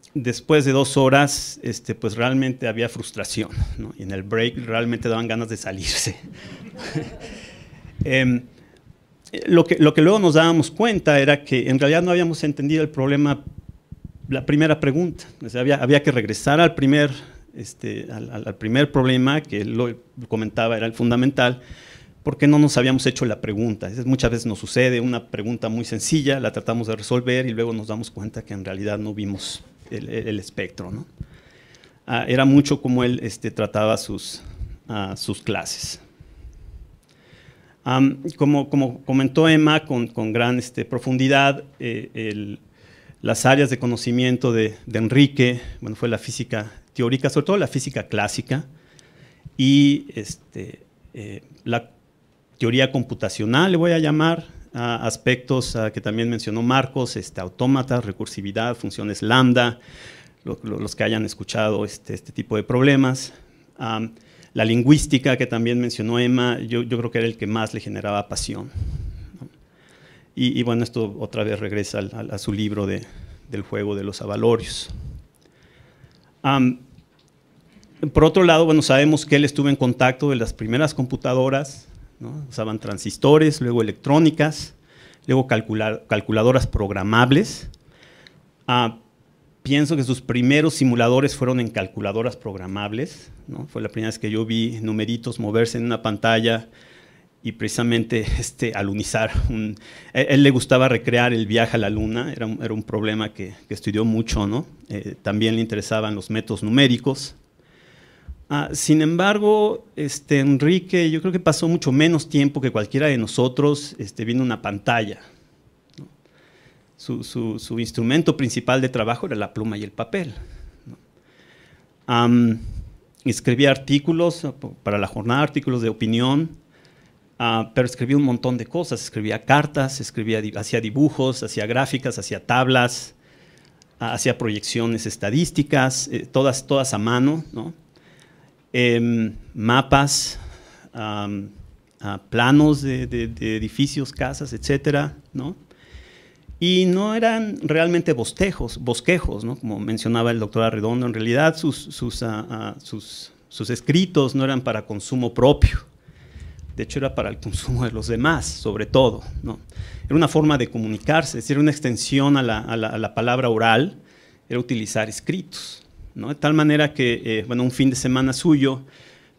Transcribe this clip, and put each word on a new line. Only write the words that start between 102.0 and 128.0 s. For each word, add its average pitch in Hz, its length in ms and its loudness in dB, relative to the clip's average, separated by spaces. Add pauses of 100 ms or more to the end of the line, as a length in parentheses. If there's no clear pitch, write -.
era 117 140 -8
un, 110 180 -6
era 113 100 -6
un 107 100 -6
problema 107 500 -4
que, 101 220 -12 (120)
que 107 60 -8
estudió 107 320 -2
mucho, 113 420 0
¿no? 123 180 -2 (220)
Eh, 101 340 -10
también 110 340 0
le 113 60 0
interesaban 107 540 -4
los 95 140 -12
métodos 107 340 -4
numéricos. 127 720 2 (1120)
Ah, 147 260 -4
sin 156 280 4
embargo, 208 920 2
este, 147 440 0
Enrique, 160 720 4
yo 160 100 0
creo 185 120 -2
que 180 80 0
pasó 165 280 2
mucho 165 240 2
menos 151 380 4
tiempo 143 320 2
que 123 100 0
cualquiera 135 360 0
de 135 100 2
nosotros, 131 800 0
este, 104 260 -10
viendo 120 200 0
una 117 180 -2
pantalla, 104 580 -2 (800)
¿no? - 100 -18 (880)
Su, 120 280 -8
su, 113 340 -6
su 113 220 -8
instrumento 131 580 0
principal 127 440 0
de 131 80 0
trabajo 120 360 -2
era 139 100 -6
la 104 160 -6
pluma 107 280 -6
y 104 40 -8
el 98 80 -12
papel, 147 440 -6 (500)
¿no? - 100 -18 (1080)
Am, 120 540 4 (640)
escribía 131 480 2
artículos, 156 760 0
ah, 135 80 -6
po-, - 300 -14
para 104 160 0
La 95 80 -2
Jornada, 117 340 -2
artículos 135 400 -2
de 113 80 0
opinión, 123 640 0 (880)
ah, 113 340 0
pero 127 140 2
escribía 123 280 -2